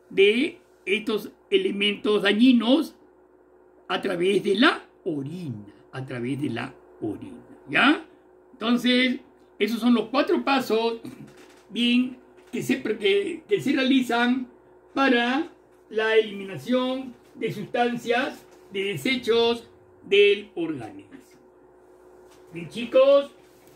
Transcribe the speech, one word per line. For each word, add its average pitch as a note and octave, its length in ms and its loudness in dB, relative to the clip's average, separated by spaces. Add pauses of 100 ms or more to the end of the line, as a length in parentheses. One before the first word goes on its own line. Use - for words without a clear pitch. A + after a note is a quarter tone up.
de G#3+ 500 4 (260)
estos G#3+ 460 -4 (180)
elementos G3+ 720 -2
dañinos A#3+ 720 2 (920)
a F#3+ 140 -4
través F#3 420 0
de G3+ 120 2
la C4+ 300 2 (180)
orina, C#3+ 640 -8 (260)
a C3 140 -10
través C3 340 -6
de C#3 120 -4
la A#2 220 -8 (280)
orina, - 400 -10 (260)
¿ya? G3 380 2 (480)
Entonces, B3 680 0 (380)
esos G#3+ 220 -2
son A#3+ 160 4
los G#3+ 100 0
cuatro C#4+ 380 0
pasos, A#3 560 0 (680)
bien, A#3+ 480 0 (340)
que A3 100 -6
se, - 220 -2
que, G3+ 640 -2
que G3 140 0
se B3+ 120 -2
realizan B3+ 720 0 (460)
para C4 560 2 (400)
la A3 260 0
eliminación A3 1000 -2 (200)
de G#3+ 180 -6
sustancias, A#3+ 960 -4 (260)
de G3 120 -6
desechos A#3 840 -2 (400)
del G3+ 480 4
organismo. C#3+ 540 -8 (1400)
Bien, E3+ 160 -12
chicos, C4+ 640 4 (440)